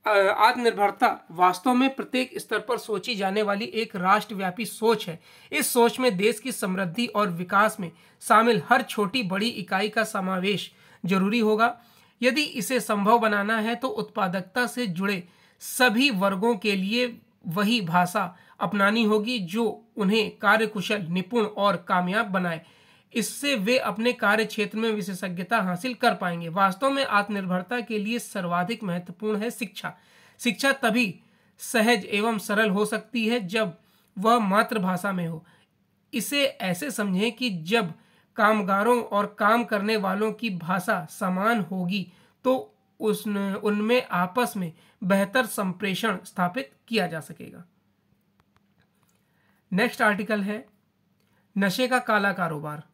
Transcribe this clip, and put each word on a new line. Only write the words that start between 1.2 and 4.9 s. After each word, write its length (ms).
वास्तव 420
में 220
प्रत्येक 440
स्तर 200
पर 180
सोची 380
जाने 260
वाली 240
एक 300
राष्ट्रव्यापी 720
सोच 440